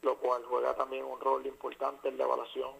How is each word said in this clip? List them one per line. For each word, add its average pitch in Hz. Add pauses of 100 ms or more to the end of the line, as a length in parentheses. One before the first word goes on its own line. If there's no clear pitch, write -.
lo 131
cual 123
juega 123
también 131
un 131
rol 135
importante 135
en 131
la 131
evaluación 127